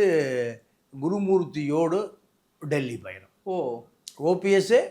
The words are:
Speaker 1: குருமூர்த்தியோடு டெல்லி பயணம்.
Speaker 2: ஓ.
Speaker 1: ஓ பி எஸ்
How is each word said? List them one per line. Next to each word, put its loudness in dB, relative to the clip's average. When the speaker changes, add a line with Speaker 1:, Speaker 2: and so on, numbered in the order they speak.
Speaker 1:
குருமூர்த்தியோடு 0
டெல்லி -4
பயணம். -16
Speaker 2:
ஓ. -4
Speaker 1:
ஓ 0
பி 0
எஸ் 4